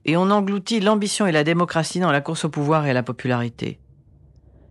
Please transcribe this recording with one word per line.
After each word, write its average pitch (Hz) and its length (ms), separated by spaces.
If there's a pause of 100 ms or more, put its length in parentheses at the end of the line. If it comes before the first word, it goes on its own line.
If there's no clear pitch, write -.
et 156 140
on 185 120
engloutit 202 500
l'ambition 208 460
et 170 60
la 151 100
démocratie 170 580
dans 170 120
la 143 80
course 160 240
au 156 60
pouvoir 147 360
et 139 40
à - 20
la 123 100
popularité. 120 800 (920)